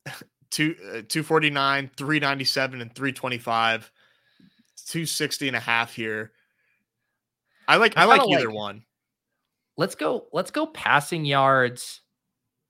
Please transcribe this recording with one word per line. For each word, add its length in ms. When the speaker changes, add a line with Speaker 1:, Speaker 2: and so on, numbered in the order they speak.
Speaker 1:
<laughs> 60
Two, 260
uh, 120
two 180
forty-nine, 720
three 240
ninety-seven, 600
and 140
three 180
twenty-five. 760
Two 180
sixty 440
and 80
a 40
half 320
here. 380
I 100
like, 220
Speaker 2:
I 40
Speaker 1:
I 20
like 160
Speaker 2:
kinda 160
Speaker 1:
either 100
Speaker 2:
like 80
Speaker 1:
one. 300
Speaker 2:
Let's 200
go, 360
let's 200
go 140
passing 580
yards. 760